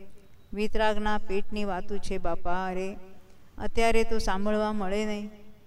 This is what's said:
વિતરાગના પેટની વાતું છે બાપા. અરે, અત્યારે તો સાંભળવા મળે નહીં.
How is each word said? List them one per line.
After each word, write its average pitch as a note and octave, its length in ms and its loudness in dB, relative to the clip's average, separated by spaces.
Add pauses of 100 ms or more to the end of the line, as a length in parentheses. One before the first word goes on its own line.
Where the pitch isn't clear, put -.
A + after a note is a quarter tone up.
(520)
વિતરાગના G#3+ 680 2
પેટની G3+ 460 0
વાતું F#3+ 360 -2
છે F#3+ 180 -2
બાપા. F3+ 480 0
અરે, F#3+ 300 -6 (640)
અત્યારે A3+ 460 4
તો A3 140 4
સાંભળવા G#3+ 540 0
મળે G3+ 340 -2
નહીં. G#3 240 -6 (360)